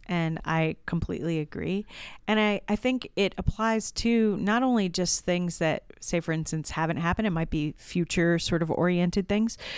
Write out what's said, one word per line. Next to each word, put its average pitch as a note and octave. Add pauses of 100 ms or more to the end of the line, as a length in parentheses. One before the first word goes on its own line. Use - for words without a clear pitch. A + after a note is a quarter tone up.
and E3
I D#3+
completely E3
agree. F3+ (440)
And G#3+
I, G#3
I G#3
think B3+
it F#3+
applies A3
to A3
not A3
only A#3
just F3
things F3
that, - (160)
say, -
for E3
instance, D#3+
haven't D#3+
happened. F3+
It F#3+
might E3
be D3+
future E3+
sort E3
of D#3+
oriented F3+
things, A3 (200)